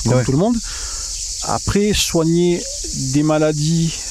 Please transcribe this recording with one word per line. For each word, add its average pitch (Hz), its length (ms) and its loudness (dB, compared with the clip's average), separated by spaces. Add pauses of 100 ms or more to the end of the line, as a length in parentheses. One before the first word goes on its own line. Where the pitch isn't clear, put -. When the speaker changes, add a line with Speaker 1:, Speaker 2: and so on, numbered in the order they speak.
Speaker 1:
comme 120 100 4
Speaker 2:
Ouais. 120 40 2
Speaker 1:
tout 127 80 0
le 135 60 2
monde. 226 180 2 (960)
Après, 202 440 0
soigner 170 680 2 (520)
des 147 100 4
maladies, 156 680 2 (180)